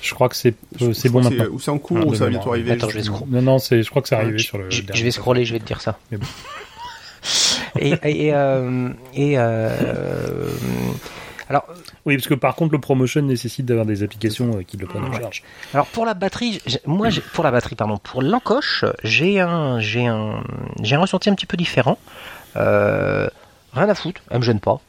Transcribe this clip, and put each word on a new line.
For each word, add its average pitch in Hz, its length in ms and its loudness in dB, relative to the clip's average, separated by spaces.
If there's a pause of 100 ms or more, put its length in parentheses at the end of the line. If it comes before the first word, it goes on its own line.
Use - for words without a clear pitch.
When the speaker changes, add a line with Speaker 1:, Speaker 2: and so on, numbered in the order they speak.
Speaker 1:
Je - 120 -6
crois 123 140 4
que - 80 -2
c'est, 120 180 4 (240)
Speaker 2:
Je, - 60 0
Speaker 1:
euh, 120 60 4
Speaker 2:
je 113 40 2
Speaker 1:
c'est - 140 0
Speaker 2:
crois 123 140 6
Speaker 1:
bon 123 80 6
Speaker 2:
que 117 40 0
c'est, 120 60 0
Speaker 1:
maintenant. 113 160 0
Speaker 2:
ou 127 60 -6
c'est - 100 -4
en 147 60 0
cours, - 240 -2
Speaker 1:
Ah, 165 40 4
Speaker 2:
ou 147 60 2
Speaker 1:
de 113 60 2
Speaker 2:
ça 127 80 2
va - 0 -
Speaker 1:
mémoire. 120 180 0
Speaker 2:
bientôt 127 80 -2
arriver, 120 220 0
Speaker 3:
Attends, 117 140 -2
Speaker 2:
je 107 40 -4
Speaker 3:
je 107 60 -6
vais 104 60 -4
Speaker 2:
sais 104 60 -2
plus. 101 60 -4
Speaker 3:
scro-, 127 160 -8
Speaker 1:
Non, 123 100 4
non, 131 160 6
c'est, 120 260 4
je - 60 -4
crois 139 120 2
que - 80 -8
c'est 131 60 4
arrivé 110 220 0
Speaker 3:
je, 110 60 0
Speaker 1:
sur - 140 -6
le 95 120 -8
Speaker 3:
je, - 120 -2
Speaker 1:
dernier 101 180 -4
Speaker 3:
je 113 60 2
vais 123 60 2
scroller, 123 340 2
je 113 80 -4
vais 117 60 -2
te 110 60 -14
dire - 140 -6
ça. - 180 -4 (140)
Speaker 1:
Mais 110 60 -4
bon. 101 100 -4
Speaker 3:
<laughs> - 560 -14 (960)
Et, 143 140 2 (100)
et, 151 300 2
euh, 127 560 2 (260)
et, 143 220 2
euh, 50 1120 0 (1000)
alors, 139 160 0 (400)
Speaker 1:
Oui, 143 100 2
parce 131 120 -2
que 151 60 2
par 131 220 0
contre, 160 180 2
le 147 60 2
promotion 131 420 2
nécessite 131 440 -2
d'avoir 117 200 2
des 104 180 0
applications, 107 540 -2
euh, 92 60 -6
qui - 140 -14
le 95 100 -8
prennent - 180 -6
en 131 40 -6
Speaker 3:
Ouais. 123 120 -4
Speaker 1:
charge. 110 220 -8 (300)
Speaker 3:
Alors, 143 140 2
pour 233 180 -2
la 226 80 -2
batterie, 196 520 -4
j'ai, 120 200 -2
moi, 196 240 2
j'ai, - 120 0
pour - 220 -4
la 147 80 4
batterie, 120 240 0
pardon, 107 220 -2
pour - 240 -6
l'encoche, 220 640 0 (180)
j'ai 156 360 2
un, 160 400 0
j'ai 113 280 0
un, 110 360 -2 (380)
j'ai 110 140 2
un 147 40 4
ressenti 190 300 2
un 202 60 4
petit - 100 -6
peu - 120 -6
différent. 160 400 2 (580)
Euh, 101 720 2 (460)
rien 165 160 2
à 196 60 4
foutre, - 340 -8
elle 123 100 0
me 120 40 2
gêne 113 160 4
pas. 95 300 2